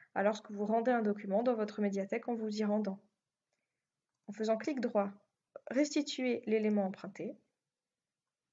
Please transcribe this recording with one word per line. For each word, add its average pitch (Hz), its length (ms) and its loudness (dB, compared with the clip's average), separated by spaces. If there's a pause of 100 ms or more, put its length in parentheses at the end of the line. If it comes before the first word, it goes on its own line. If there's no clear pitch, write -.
(140)
à 196 80 2
lorsque 208 280 0
vous 208 160 -4
rendez 226 240 2
un 233 120 4
document 202 400 2
dans 247 120 4
votre 214 260 -2
médiathèque 202 480 0
en 240 60 -2
vous 214 240 -4
y 214 60 0
rendant. 208 340 0 (1300)
En 208 60 -10
faisant 220 240 2
clic 262 240 -4
droit, 208 320 0 (580)
restituer 277 760 0
l'élément 214 400 2
emprunté, 196 500 -8 (1160)